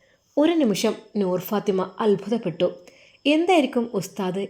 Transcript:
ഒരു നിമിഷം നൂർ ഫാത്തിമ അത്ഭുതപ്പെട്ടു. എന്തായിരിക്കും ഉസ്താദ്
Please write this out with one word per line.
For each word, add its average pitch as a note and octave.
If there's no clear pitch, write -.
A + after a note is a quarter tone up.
ഒരു D#4+
നിമിഷം G#3+
നൂർ F#3
ഫാത്തിമ F#3+
അത്ഭുതപ്പെട്ടു. G3+
എന്തായിരിക്കും D4+
ഉസ്താദ് G3